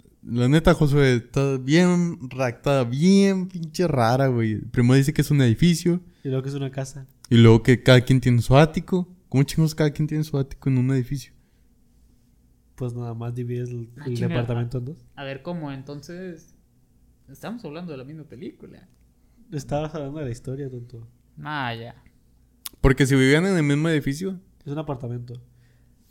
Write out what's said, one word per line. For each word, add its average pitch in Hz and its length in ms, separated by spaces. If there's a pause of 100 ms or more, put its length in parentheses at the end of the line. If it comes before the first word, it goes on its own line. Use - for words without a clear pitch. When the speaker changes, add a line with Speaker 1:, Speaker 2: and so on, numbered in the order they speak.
(220)
Speaker 1:
La 120 280
neta, 165 240
Josué, 139 420
está 135 420
bien 170 600 (100)
ractada, 131 540
bien 185 640
pinche 170 400
rara, 131 400
güey. 113 320
Primero 123 360
dice 139 180
que - 80
es 147 100
un 143 100
edificio. 170 600 (220)
Speaker 2:
Y - 40
luego 131 160
que 135 60
es 139 60
una 135 160
casa. 135 360 (220)
Speaker 1:
Y 117 80
luego 113 260
que 123 180
cada 127 200
quien 131 180
tiene 120 220
su 131 160
ático. 170 500 (220)
¿Cómo 135 140
chingos 156 320
cada 151 160
quien 151 160
tiene 151 160
su 151 140
ático - 320
en 131 80
un 127 140
edificio? 135 420 (1400)
Speaker 2:
Pues 123 180
nada 120 200
más 117 200
divides 123 360
el, 117 280
Speaker 3:
Ah, - 80
Speaker 2:
el 123 100
Speaker 3:
chinga. - 140
Speaker 2:
departamento 120 500
en 120 60
dos. 156 200 (100)
Speaker 3:
A 139 80
ver, 135 180
¿cómo? 170 300
Entonces, 151 840 (760)
estamos 180 340
hablando 165 280
de 139 60
la 127 60
misma 151 220
película. - 640 (640)
Speaker 2:
Estabas 151 440
hablando 147 240
de 147 60
la 120 60
historia, 131 380
tonto. 120 380 (340)
Speaker 3:
Ah, 147 320
ya. 113 280 (800)
Speaker 1:
Porque 139 240
si 135 100
vivían 139 300
en 196 120
el 160 60
mismo 143 260
edificio. 165 500 (260)
Speaker 2:
Es 139 60
un 143 80
apartamento. 123 600 (680)